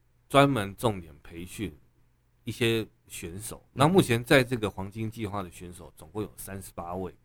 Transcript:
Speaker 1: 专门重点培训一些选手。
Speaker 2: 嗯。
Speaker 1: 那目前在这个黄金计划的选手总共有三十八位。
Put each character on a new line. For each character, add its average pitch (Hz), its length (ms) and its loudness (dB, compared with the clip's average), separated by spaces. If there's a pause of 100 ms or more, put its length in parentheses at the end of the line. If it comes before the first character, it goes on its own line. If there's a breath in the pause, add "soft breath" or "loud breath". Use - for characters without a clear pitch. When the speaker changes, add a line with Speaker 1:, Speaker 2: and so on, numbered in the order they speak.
(280)
Speaker 1:
专 139 220 8
门 98 260 0
重 104 240 0
点 80 220 -14
培 87 240 -12
训 90 260 -6 (720)
一 117 80 -6
些 113 340 0 (220)
选 90 320 -12
手。 - 280 -12
Speaker 2:
嗯。 - 60 -20
Speaker 1:
那 135 140 4
目 185 140 8
前 120 220 4
在 135 200 6
这 123 140 -2
个 104 100 0
黄 95 220 -8
金 110 200 -6
计 110 180 -6
划 98 160 -6
的 87 80 -14
选 87 200 -14
手 85 240 -18
总 - 140 -20
共 104 140 -4
有 90 120 -8
三 98 240 -12
十 - 140 -14
八 87 220 -8
位。 92 180 -6 (120)